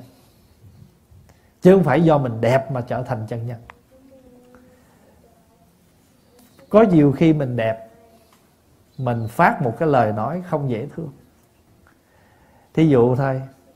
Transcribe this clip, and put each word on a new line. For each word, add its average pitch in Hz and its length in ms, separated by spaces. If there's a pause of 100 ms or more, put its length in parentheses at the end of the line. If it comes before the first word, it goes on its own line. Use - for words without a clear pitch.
(1600)
chứ 185 140
không 185 80
phải 147 200
do 156 140
mình 117 240
đẹp 123 300
mà 127 100
trở 120 220
thành 113 240
chân 117 200
nhân. 120 120 (3000)
Có 208 120
nhiều 160 300
khi 160 220
mình 135 220
đẹp, 113 340 (1080)
mình 120 300
phát 185 340
một 117 180
cái 160 100
lời 117 240
nói 127 320
không 143 240
dễ 120 260
thương. 160 160 (1600)
Thí 160 140
dụ 123 280
thôi, 135 260 (340)